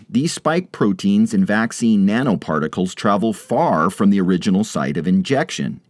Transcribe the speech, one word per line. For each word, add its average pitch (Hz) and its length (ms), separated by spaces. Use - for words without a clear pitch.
These 135 240
spike - 400
proteins 104 640
in 95 100
vaccine 107 640
nanoparticles 90 880
travel 104 400
far 110 560
from 101 180
the 101 140
original 92 420
site 73 320
of 82 100
injection. 107 840